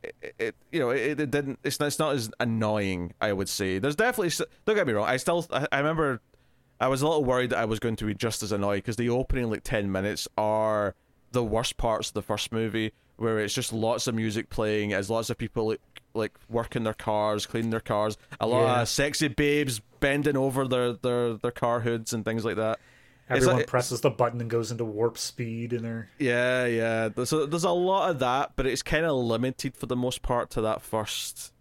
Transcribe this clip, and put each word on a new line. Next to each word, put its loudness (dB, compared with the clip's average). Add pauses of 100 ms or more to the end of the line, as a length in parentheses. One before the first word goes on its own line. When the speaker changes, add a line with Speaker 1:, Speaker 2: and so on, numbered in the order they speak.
Speaker 1:
Mm-hmm. -12 (180)
Speaker 2:
it, -12
it, -2 (180)
you 0
know, 2
it, 0
it 0
didn't. -2
It's -2
not, 0
it's -4
not 2
as -2 (120)
annoying, 0
I 2
would -2
say. 0
There's 0
definitely 2
s-, -2 (240)
don't 2
get 2
me 0
wrong. 2
I 2
still, 0
I, 0
I 0
remember, 0 (600)
I 4
was 2
a 4
little 4
worried 2
that 0
I 0
was -2
going -2
to -6
be 0
just -2
as -4
annoyed, 0
'cause -4
the 0
opening, 0
like, -4
ten -2
minutes -2 (100)
are 0 (340)
the 0
worst -2
parts 0
of -12
the -2
first -4
movie, -2 (240)
where 0
it's -2
just -4
lots 0
of 0
music -2
playing 0
as -2
lots -2
of -4
people, -2
like, -2 (340)
like, -2 (160)
working -2
their 0
cars, 0
cleaning -2
their 0
cars, 0 (220)
a 0
lot 4
Speaker 1:
Yeah. 4
Speaker 2:
of 0
sexy 0
babes 2 (200)
bending 2
over 2
their, 2
their, 0
their -2
car 0
hoods -2
and -2
things -2
like 0
that. 0 (480)
It's 2
Speaker 1:
Everyone 6
Speaker 2:
like -2
Speaker 1:
presses -2
the 6
button 2
and -4
goes 0
into -4
warp 0
speed, -6
and -4
they're -8
Speaker 2:
Yeah, 2
yeah. 2
There's -2
a, 2
there's -2
a 4
lot 2
of -2
that, 0
but 0
it's 0
kinda 0
limited 0
for -8
the -2
most -2
part -2
to -2
that 0
first -6 (100)